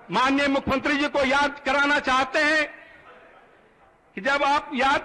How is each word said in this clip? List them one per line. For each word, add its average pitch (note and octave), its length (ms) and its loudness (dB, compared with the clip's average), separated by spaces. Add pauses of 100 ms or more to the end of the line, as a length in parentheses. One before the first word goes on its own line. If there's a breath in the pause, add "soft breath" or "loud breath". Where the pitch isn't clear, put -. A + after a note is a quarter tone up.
(100)
माननीय C4+ 380 0
मुख्यमंत्री C#4 480 -2
जी C#4+ 120 0
को C#4+ 160 0
याद C#4 420 0
कराना C#4+ 320 2
चाहते C4+ 400 0
हैं D4+ 360 0 (1400)
कि G3 60 -12
जब C#4 220 0
आप C#4+ 320 0
याद C#4 300 2